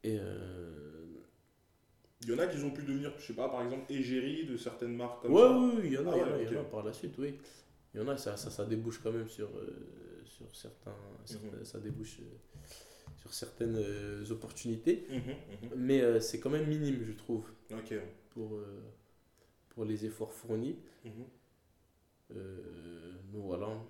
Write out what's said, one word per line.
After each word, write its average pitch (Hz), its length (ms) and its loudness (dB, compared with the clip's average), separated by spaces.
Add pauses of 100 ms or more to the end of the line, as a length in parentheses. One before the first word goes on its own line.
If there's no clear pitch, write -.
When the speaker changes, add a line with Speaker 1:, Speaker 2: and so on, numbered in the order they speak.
Speaker 1:
Et, 110 140 0
euh, 85 840 -8 (1160)
Speaker 2:
Il 117 80 -6
y 120 40 6
en 135 40 2
a 175 80 4
qui 151 160 -2
ont 143 80 0
pu 147 120 -8
devenir, 139 360 0
je - 80 -14
sais 120 60 -8
pas, 123 160 0
par 123 140 -2
exemple, 131 300 -4
égérie 131 540 0
de 127 100 -2
certaines 120 380 -4
marques 120 280 -4
comme 120 100 6
Speaker 1:
Ouais, 202 80 12
Speaker 2:
ça. 254 180 12
Speaker 1:
oui, 247 180 8
oui, 220 100 4
il 139 60 4
y 131 60 4
en 147 80 2
a, 180 60 2
Speaker 2:
Ah - 40 6
Speaker 1:
il 185 40 8
y - 20 6
en - 40 4
Speaker 2:
ouais, - 60 2
Speaker 1:
a, 127 100 2
il 113 100 0
y 107 40 2
en 101 40 2
a - 20 -2
Speaker 2:
ok. 98 80 -4
Speaker 1:
par 107 140 -2
la 110 80 -2
suite, - 260 -8
oui. 139 160 -2 (600)
Il 107 60 -4
y 110 40 0
en 131 40 0
a, 139 80 0
ça, 104 200 -4
ça, 104 140 -6
ça 101 160 -2
débouche 113 360 0
quand 113 100 0
même 113 160 -2
sur, 104 280 -6
euh, - 680 -12
sur - 300 -18
certains, 110 360 -14
Speaker 2:
Mhm. 101 360 -14
Speaker 1:
certains, 104 380 -10
ça - 160 -10
débouche, 107 400 -6
euh, - 400 -16 (560)
sur - 160 -16
certaines, - 440 -2
euh, 104 540 -2
opportunités. 113 800 0
Speaker 2:
Mhm, 135 80 -4
mhm. 117 580 -8
Speaker 1:
Mais, 131 260 6
euh, 117 180 8
c'est 110 200 -2
quand 131 100 2
même 151 160 4
minime, 147 400 2
je 110 60 -6
trouve, 110 340 -2 (260)
Speaker 2:
Ok. 110 220 -6 (360)
Speaker 1:
pour, 107 260 -6
euh, 104 260 -10 (880)
pour 113 160 -4
les 107 180 0
efforts 110 280 -4
fournis. 113 440 -2 (300)
Speaker 2:
Mhm. 110 60 -12 (1200)
Speaker 1:
Euh, 85 760 -12 (200)
donc 104 120 -8
voilà. 95 240 -2 (220)